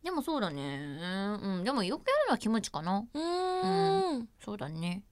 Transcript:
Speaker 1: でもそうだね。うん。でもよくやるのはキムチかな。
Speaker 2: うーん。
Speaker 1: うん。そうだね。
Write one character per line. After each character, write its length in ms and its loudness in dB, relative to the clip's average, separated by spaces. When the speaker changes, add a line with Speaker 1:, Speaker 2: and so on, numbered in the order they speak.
Speaker 1:
で 60 -2
も 100 0
そ 160 0
う 40 2
だ 100 2
ね。 280 -4
う 180 -2
ん。 40 -2
で 80 2
も 100 2
よ 160 0
く 100 -4
や 60 4
る 140 4
の 40 4
は 60 2
キ 120 0
ム 100 4
チ 100 -6
か 120 -6
な。 320 0
Speaker 2:
う 40 -4
ー 40 -2
ん。 880 2
Speaker 1:
う 80 0
ん。 100 -6
そ 80 -6
う 60 -6
だ 100 -4
ね。 440 -4